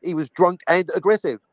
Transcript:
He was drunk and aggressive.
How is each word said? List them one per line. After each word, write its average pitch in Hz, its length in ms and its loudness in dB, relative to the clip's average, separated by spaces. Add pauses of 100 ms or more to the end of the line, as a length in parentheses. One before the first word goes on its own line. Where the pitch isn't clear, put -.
He 180 140 -6
was 156 140 -4
drunk 180 380 0
and 175 280 2
aggressive. 175 440 0 (140)